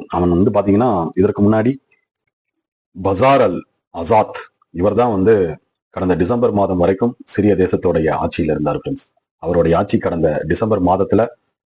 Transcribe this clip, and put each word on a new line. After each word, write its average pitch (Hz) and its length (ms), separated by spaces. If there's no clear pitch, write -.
அவன் 87 200
வந்து 87 220
பாத்தீங்கன்னா, 101 640
இதற்கு 104 280
முன்னாடி 110 320
பசார் 127 380
அல் 95 260
அசாத், 107 440
இவர் 87 240
தான் 120 160
வந்து 95 460
கடந்த 92 240
டிசம்பர் 117 380
மாதம் 98 240
வரைக்கும் 95 480
சிரிய 101 300
தேசத்துடைய 82 560
ஆட்சியில் 78 400
இருந்தார் 73 260
ஃப்ரெண்ட்ஸ். - 280
அவருடைய 85 400
ஆட்சி 101 200
கடந்த 80 480
டிசம்பர் 107 360
மாதத்துல 98 440